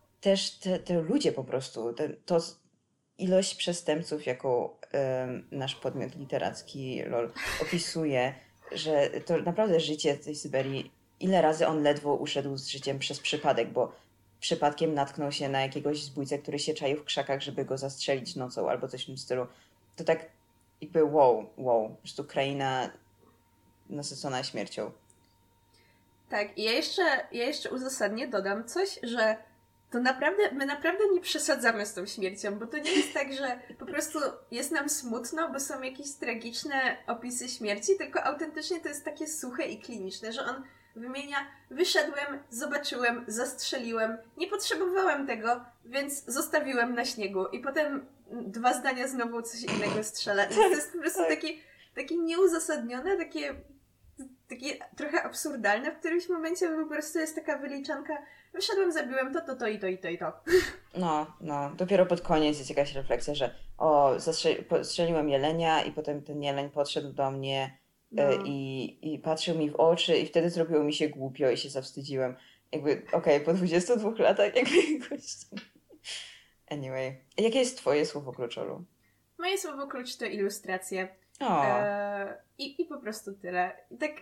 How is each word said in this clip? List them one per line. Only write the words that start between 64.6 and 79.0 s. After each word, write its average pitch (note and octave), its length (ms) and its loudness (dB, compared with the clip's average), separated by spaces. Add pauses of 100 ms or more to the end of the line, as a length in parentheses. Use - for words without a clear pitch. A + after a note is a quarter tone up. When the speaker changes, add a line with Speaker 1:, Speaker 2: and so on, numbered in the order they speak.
Speaker 1:
po-, - 200 2
strzeliłem E3 460 2
jelenia D#3+ 540 4
i D3+ 80 -4
potem D3 320 -4
ten D3 200 -6
jeleń C#3 260 -2
podszedł C#3+ 440 -2
do C3+ 180 0
mnie, C3+ 460 -2 (400)
e, C#3+ 200 6
Speaker 2:
No. - 80 -4
Speaker 1:
i, C3+ 560 -4
i D#3 180 -4
patrzył D#3+ 380 0
mi D3+ 140 2
w - 40 -6
oczy E3 420 6
i F#2 100 2
wtedy E3+ 220 4
zrobiło E3 340 2
mi D3 100 2
się D3+ 160 0
głupio C3+ 400 0
i A#2 80 2
się C#3 120 -8
zawstydziłem. C3+ 640 -4 (360)
Jakby, D3+ 300 0 (100)
okej, D#3+ 300 6
po E3 120 2
dwudziestu F3+ 440 4
dwóch G#3+ 220 -2
latach G3+ 360 4
jakby B3+ 160 4 (220)
<laughs> C4 160 -2
gość. - 280 -10 (1300)
Anyway. C3 440 -4 (220)
Jakie A3+ 220 4
jest B3+ 180 2
twoje D3 280 4
słowo C#3+ 260 -6
klucz, A#2+ 260 -6
Olu? - 260 -6 (560)